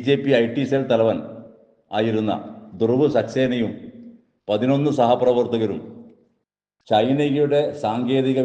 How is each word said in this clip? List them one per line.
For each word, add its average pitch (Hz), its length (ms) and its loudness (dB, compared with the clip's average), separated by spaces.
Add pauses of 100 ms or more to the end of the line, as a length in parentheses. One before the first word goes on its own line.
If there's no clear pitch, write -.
ജെ 139 180 2
പി 139 80 0 (120)
ഐ - 20 2 (100)
ടി 143 160 -2
സെൽ 131 200 0
തലവൻ 113 260 2 (760)
ആയിരുന്ന 107 400 -2 (480)
ധ്രുവ് 127 280 4 (100)
സക്സേനയും 120 560 0 (720)
പതിനൊന്ന് 131 420 0 (100)
സഹപ്രവർത്തകരും 120 840 2 (1040)
ചൈനയുടെ 143 720 2 (220)
സാങ്കേതിക 127 640 0